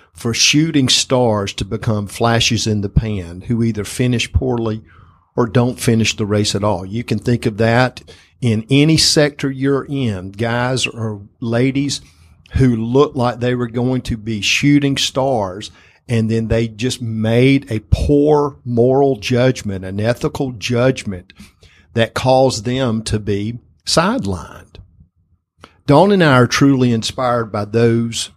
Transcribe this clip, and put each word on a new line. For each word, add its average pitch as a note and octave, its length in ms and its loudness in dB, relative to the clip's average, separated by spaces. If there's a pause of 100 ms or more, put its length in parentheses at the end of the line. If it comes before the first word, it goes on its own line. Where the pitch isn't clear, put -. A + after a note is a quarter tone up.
(140)
for - 180 -4
shooting D3 560 2
stars A2 640 0
to - 100 -6
become G#2 420 -4
flashes A2+ 640 0
in G#2 140 0
the G2+ 60 -4
pan, F#2 520 -2
who A#2 240 -2
either G#2+ 200 -4
finish B2 480 -2
poorly A2+ 520 -2 (500)
or B2 140 0
don't A#2+ 320 0
finish A2+ 340 2
the A2 120 -6
race G#2 280 0
at G2 80 -2
all. F#2+ 240 -2
You G#2+ 160 -8
can A2+ 160 -4
think A#2+ 280 -2
of G#2+ 100 -4
that A#2 460 2 (400)
in A2 280 0
any D3 260 4
sector D3 540 0
you're C3+ 380 -2
in, G#2+ 440 -4
guys A#2+ 520 -2
or A2 420 -8 (140)
ladies C3 600 -2 (540)
who B2+ 220 4
looked B2+ 400 2
like A#2+ 220 -2
they B2 160 -2
were B2 140 -4
going B2 340 -2
to A#2+ 140 -6
be G#2+ 260 -6
shooting C#3 560 2
stars, G#2+ 720 -4 (380)
and A2+ 200 0
then A2+ 200 0
they A2+ 180 0
just A2 340 -6
made A#2 680 2
a G#2+ 100 -2 (100)
poor D3 760 2
moral C3 520 2
judgment, A#2+ 680 -2
an F#2+ 160 -6
ethical C3 520 -2
judgment A#2 800 -2 (640)
that A2+ 200 0
caused B2+ 500 2
them A#2+ 400 -2
to G#2+ 160 -2
be G#2 400 -4 (260)
sidelined. D#3+ 920 -4 (1080)
Dawn E3 260 6
and F#3+ 100 4
I C#3+ 140 6
are B2 120 6
truly C3 440 2
inspired A#2+ 540 -2
by G#2 180 -6
those A#2 720 0